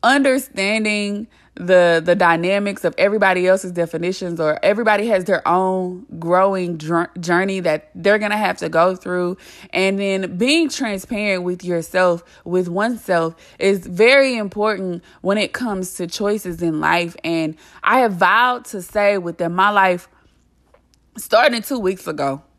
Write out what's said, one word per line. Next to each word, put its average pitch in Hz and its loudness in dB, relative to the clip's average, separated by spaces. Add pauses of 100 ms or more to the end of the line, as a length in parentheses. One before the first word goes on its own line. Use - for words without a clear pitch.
understanding 214 0 (300)
the, 175 4
the 175 4
dynamics 185 0
of 170 0
everybody 190 2
else's 185 2
definitions, 170 -4
or 151 0
everybody 208 2
has 196 0
their 180 0
own 185 0 (140)
growing 180 0
jour-, 165 -2 (100)
journey 185 0
that 156 -2
they're 196 2
gonna 208 -2
have 208 -2
to 165 -6
go 170 2
through. 180 -4 (360)
And 196 0
then 190 -4
being 285 2
transparent 208 -4
with 180 -6
yourself, 175 0 (200)
with 180 -2
oneself, 180 -2 (240)
is 196 0
very 247 4
important 196 -4 (180)
when 196 0
it 202 -2
comes 190 -6
to 175 -6
choices 196 -4
in 160 -2
life. 170 0
And 160 -4 (260)
I 240 2
have 226 2
vowed 226 2
to 196 -12
say 202 0
within 170 -6
my 196 4
life, 190 2 (1080)
starting 233 2
two 262 -6
weeks 185 -4
ago 143 -4 (160)